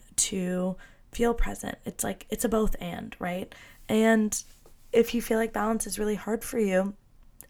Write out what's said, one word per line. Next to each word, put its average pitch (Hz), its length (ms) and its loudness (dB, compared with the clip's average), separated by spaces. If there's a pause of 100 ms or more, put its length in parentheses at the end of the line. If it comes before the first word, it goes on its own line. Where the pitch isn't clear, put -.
(160)
to 185 600 0 (360)
feel 233 220 2
present. - 500 0
It's - 180 -8
like, 202 280 -6
it's 214 160 -2
a - 20 -2
both 214 320 2
and, 175 380 -10
right? 185 360 -6 (320)
And 220 560 4 (500)
if 226 200 4
you 233 80 0
feel 220 160 0
like 226 160 -2
balance 214 340 -2
is 202 120 -8
really 214 160 0
hard 220 280 -4
for - 160 -6
you, 196 360 2 (560)